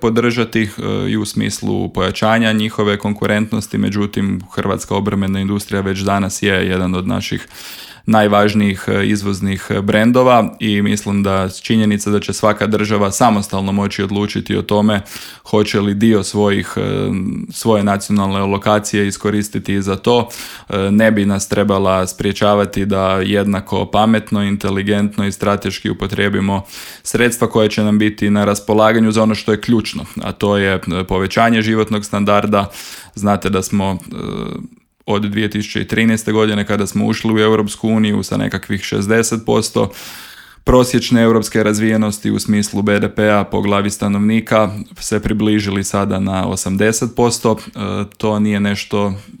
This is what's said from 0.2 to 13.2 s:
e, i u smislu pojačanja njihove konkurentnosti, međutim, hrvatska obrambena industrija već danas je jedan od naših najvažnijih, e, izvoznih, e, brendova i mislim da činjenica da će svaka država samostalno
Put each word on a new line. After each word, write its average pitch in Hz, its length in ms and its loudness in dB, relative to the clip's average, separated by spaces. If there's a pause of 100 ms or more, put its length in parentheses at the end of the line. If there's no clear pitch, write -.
e, 101 60 -2 (420)
i 107 60 0
u 107 80 -2
smislu 101 680 -4
pojačanja 110 600 2
njihove 107 440 0
konkurentnosti, 104 840 -2
međutim, 101 640 -2 (140)
hrvatska 98 400 -2
obrambena 98 460 0
industrija 101 400 -2
već 98 200 -2
danas 98 420 -2
je 95 260 2
jedan 92 260 0
od 92 120 -4
naših 98 420 -6 (580)
najvažnijih, 104 800 4
e, 101 200 0
izvoznih, 101 640 -2
e, 101 100 -2
brendova 117 800 4
i 104 220 0
mislim 104 400 -2
da 95 260 0 (140)
činjenica 104 480 2
da 104 100 2
će 101 120 -4
svaka 107 340 0
država 104 440 0
samostalno 104 640 0